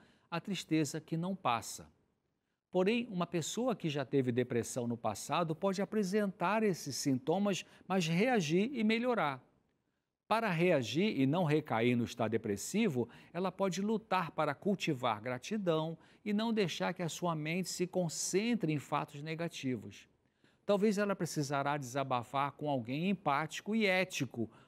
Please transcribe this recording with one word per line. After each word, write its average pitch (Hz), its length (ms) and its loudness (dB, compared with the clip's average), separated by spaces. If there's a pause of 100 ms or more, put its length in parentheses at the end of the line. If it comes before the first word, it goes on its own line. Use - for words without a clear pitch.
(300)
a 170 100 -4
tristeza 160 600 -2
que 165 160 -6
não 180 180 -4
passa. 113 520 -4 (800)
Porém, 214 400 2
uma 180 160 -2
pessoa 208 500 -2
que 165 140 -4
já 139 160 -2
teve 127 260 2
depressão 120 560 0
no 117 100 -2
passado 151 580 -2
pode 190 260 0
apresentar 202 800 0
esses 180 340 0
sintomas, 165 680 0 (220)
mas 180 200 2
reagir 185 680 2
e 233 100 -2
melhorar. 214 600 0 (840)
Para 226 220 2
reagir 165 680 4
e 135 60 6
não 165 200 4
recair 123 500 4
no 120 80 2
estado 110 280 -2
depressivo, 117 760 0 (220)
ela 180 200 -4
pode 196 300 -2
lutar 196 500 -2
para 147 240 0
cultivar 127 640 0
gratidão 160 800 -2 (260)
e 208 80 -4
não 220 220 0
deixar 185 400 0
que 180 100 -6
a 165 60 -2
sua 170 260 -2
mente 160 340 -2
se - 160 -2
concentre 180 840 0
em 151 80 0
fatos 147 420 -6
negativos. 135 840 -6 (580)
Talvez 202 320 2
ela 202 180 0
precisará 143 600 -2
desabafar 135 760 -2
com 147 160 -6
alguém 139 400 -2
empático 156 680 0
e 220 100 2
ético, 180 640 0 (180)